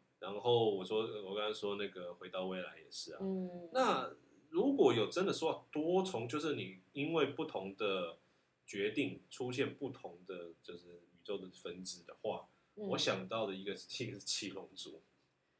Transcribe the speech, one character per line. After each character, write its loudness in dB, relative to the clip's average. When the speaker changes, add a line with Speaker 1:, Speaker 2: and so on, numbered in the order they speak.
Speaker 1:
然 -4
后 8
我 2
说， 2
我 -6
刚 0
才 0
说 -2
那 -2
个 -8
《回 -12
到 -2
未 -2
来》 -6
也 -20
是 -8
啊。 -12
Speaker 2:
嗯。 -4
Speaker 1:
那 2
如 4
果 10
有 4
真 2
的 4
说 0
多 4
重， -2
就 -2
是 0
你 -6
因 -2
为 6
不 0
同 -4
的 0
决 0
定 -2
出 -4
现 0
不 -6
同 -12
的， -10
就 -12
是 -20
宇 -20
宙 -2
的 -12
分 -10
支 -10
的 -16
话， -4
Speaker 2:
嗯。 -8
Speaker 1:
我 0
想 0
到 -2
的 -2
一 -8
个 -4
是， -8
一 -6
个 -10
是 -12
七 -2
龙 -10
珠。 -12